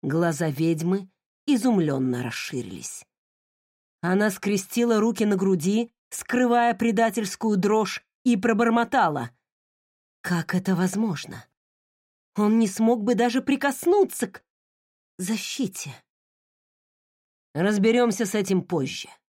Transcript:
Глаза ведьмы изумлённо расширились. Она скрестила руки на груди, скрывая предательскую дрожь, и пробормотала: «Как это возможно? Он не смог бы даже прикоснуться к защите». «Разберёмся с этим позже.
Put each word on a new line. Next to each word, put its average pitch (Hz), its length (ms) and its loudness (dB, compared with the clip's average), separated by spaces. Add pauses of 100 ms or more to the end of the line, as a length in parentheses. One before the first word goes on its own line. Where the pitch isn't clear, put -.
Глаза 160 460 0
ведьмы 165 600 -2 (360)
изумлённо 151 760 0
расширились. 110 800 -10 (960)
Она 196 300 0
скрестила 208 680 0
руки 226 260 0
на 202 100 2
груди, 196 580 0 (160)
скрывая 240 640 2
предательскую 226 840 0
дрожь, 208 460 0 (200)
и 240 140 4
пробормотала: 226 920 2 (920)
«Как 170 320 -2
это 185 220 0
возможно? 185 720 -4 (920)
Он 214 240 2
не 226 80 4
смог 220 360 2
бы 240 120 2
даже 240 260 0
прикоснуться 277 880 0
к - 160 -18 (760)
защите». 190 720 -6 (1600)
«Разберёмся 220 720 2
с 190 100 -6
этим 190 260 0
позже. - 480 -6 (200)